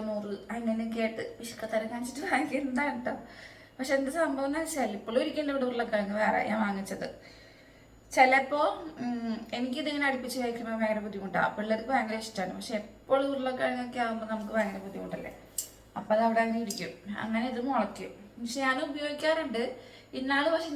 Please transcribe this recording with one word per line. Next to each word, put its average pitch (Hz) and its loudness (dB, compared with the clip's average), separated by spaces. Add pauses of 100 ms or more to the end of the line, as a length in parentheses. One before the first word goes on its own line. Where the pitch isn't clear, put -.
(120)
നൂറ് 208 -4 (200)
അങ്ങനെയൊക്കെ 226 -2
ആയിട്ട് - -4 (180)
വിശക്കത്തരം 226 -4
കാണിച്ചിട്ട് 247 -6
വാങ്ങിക്കുന്നതാണ് 277 0
കേട്ടോ. - -4 (640)
പക്ഷെ 269 0
എന്ത് 269 2 (100)
സംഭവം 277 2
എന്ന് 311 0
വെച്ചാൽ 247 0
ഇപ്പോഴും 226 2
ഇരിക്കുന്നുണ്ട് 294 0
ഇവിടെ 247 2
ഉരുളക്കിഴങ്ങ് 208 0
വേറെ 185 4 (100)
ഞാൻ 214 2
വാങ്ങിച്ചത്. 196 -2 (1040)
ചിലപ്പോൾ, 269 6 (360)
ഉം, 233 -2 (240)
എനിക്കിതിങ്ങനെ 285 0
അടുപ്പിച്ച് 254 -2
കഴിക്കുമ്പോൾ 226 -2
ഭയങ്കര 214 2
ബുദ്ധിമുട്ടാണ്, 190 0
പിള്ളേർക്ക് 220 0
ഭയങ്കര 220 2
ഇഷ്ടമാണ്. - -4
പക്ഷെ - -8
എപ്പോഴും - 0
ഉരുളക്കിഴങ്ങൊക്കെ 254 -2
ആകുമ്പോൾ 220 -4
നമുക്ക് 214 -4
ഭയങ്കര 196 0
ബുദ്ധിമുട്ടല്ലേ. 180 -8 (680)
അപ്പോൾ 214 2
അത് 226 6
അവിടെ 226 6
അങ്ങനെ 226 0
ഇരിക്കും, 180 -4 (320)
അങ്ങനെ 226 0
ഇത് 240 -2
മുളയ്ക്കും. 208 0 (300)
പക്ഷെ 240 -4
ഞാൻ 262 4 (100)
ഉപയോഗിക്കാറുണ്ട്. 294 0 (560)
ഇന്നാൾ 277 2 (120)
പക്ഷെ 330 0